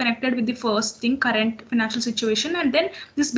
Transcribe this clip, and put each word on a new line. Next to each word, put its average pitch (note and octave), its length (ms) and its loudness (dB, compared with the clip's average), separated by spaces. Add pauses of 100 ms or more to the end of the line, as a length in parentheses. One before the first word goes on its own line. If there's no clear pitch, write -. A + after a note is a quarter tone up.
connected A#3+ 380 0
with A3+ 120 0
the A#3+ 140 -4
first G#3+ 360 0
thing, B3 160 2 (100)
current A3 440 0
financial A3+ 320 0
situation. A3+ 540 0
And D4+ 180 2
then F4 160 2 (260)
this C#4+ 220 2